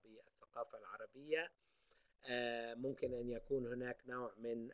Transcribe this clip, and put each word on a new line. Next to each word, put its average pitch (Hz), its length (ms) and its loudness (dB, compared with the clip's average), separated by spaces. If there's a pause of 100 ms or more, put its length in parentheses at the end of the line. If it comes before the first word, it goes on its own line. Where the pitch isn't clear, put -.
بالثقافة 113 760 -8
العربية. 131 720 -2 (720)
آه، 117 500 2
ممكن 127 400 0
أن 120 160 0
يكون 123 360 2
هناك 123 400 0
نوع 123 320 -2
من 117 360 0